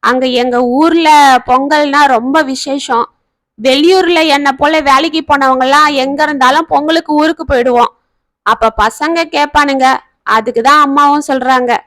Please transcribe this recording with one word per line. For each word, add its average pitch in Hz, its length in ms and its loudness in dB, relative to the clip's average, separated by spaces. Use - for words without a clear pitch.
அங்க 254 220 -2
எங்க 240 220 -2
ஊர்ல 320 360 2
பொங்கல்னா 285 600 0
ரொம்ப 254 360 0
விசேஷம். 269 640 -4
வெளியூர்ல 330 680 2
என்ன 285 240 0
போல 294 300 0
வேலைக்கு 294 420 0
போனவங்கெல்லாம் 277 720 0
எங்க 269 280 -4
இருந்தாலும் 294 460 0
பொங்கலுக்கு 320 440 -2
ஊருக்கு 311 320 0
போயிடுவோம். 247 460 0
அப்ப 220 300 0
பசங்க 311 560 -2
கேப்பானுங்க, 285 540 0
அதுக்கு 226 340 -2
தான் 277 200 4
அம்மாவும் 285 460 0
சொல்றாங்க. 254 440 0